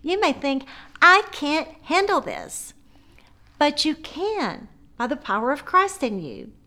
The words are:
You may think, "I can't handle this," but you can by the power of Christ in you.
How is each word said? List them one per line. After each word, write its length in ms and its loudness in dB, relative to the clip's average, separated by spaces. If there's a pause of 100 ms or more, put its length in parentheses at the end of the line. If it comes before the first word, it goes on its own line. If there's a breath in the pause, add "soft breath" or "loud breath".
You 180 -2
may 140 2
think, 320 -2 (340 loud breath)
"I 320 8
can't 380 -2 (140)
handle 380 2
this," 520 -12 (840 soft breath)
but 260 2
you 80 0
can 720 -4 (300)
by 80 -2
the 100 -2
power 360 -2
of 120 -4
Christ 380 2
in 180 -2
you. 340 -12 (140)